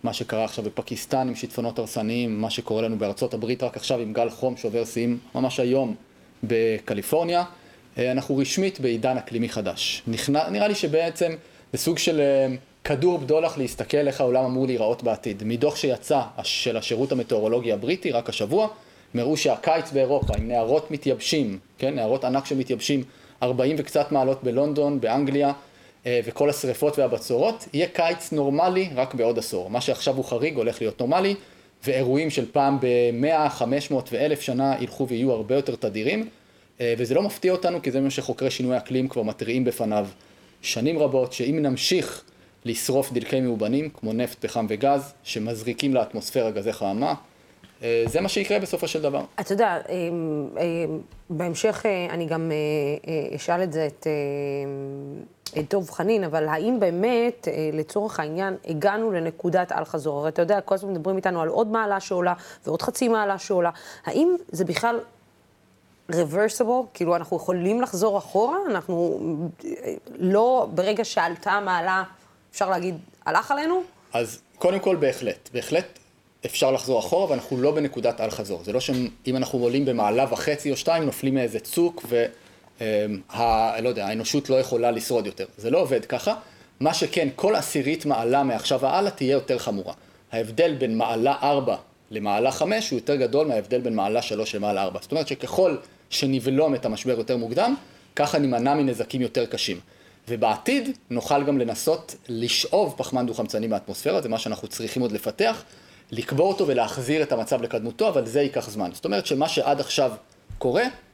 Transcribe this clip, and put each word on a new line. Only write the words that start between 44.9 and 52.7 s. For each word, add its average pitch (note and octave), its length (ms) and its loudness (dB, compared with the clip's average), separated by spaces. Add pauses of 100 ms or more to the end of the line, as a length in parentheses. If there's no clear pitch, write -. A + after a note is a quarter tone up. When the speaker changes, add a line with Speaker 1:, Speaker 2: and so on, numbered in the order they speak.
Speaker 1:
שמזריקים A#2 720 -2
לאטמוספירה A2+ 580 0
גזי G#2 220 -2
חממה, A2 400 -2 (680)
אה, A#2 240 2
זה C3 140 0
מה G3 80 0
שיקרה G3+ 300 0
בסופו F3+ 280 -2
של D#3 140 -4
דבר. C#3 220 -2 (160)
Speaker 2:
אתה G3 140 -4
יודע, G#3+ 140 4
אה, F3 140 -2 (760)
אה, C#3 60 0 (640)
בהמשך, F3 560 -2
אה, F#3 240 0
אני E3+ 160 -4
גם, E3 260 -2
אה, D3+ 40 0 (560)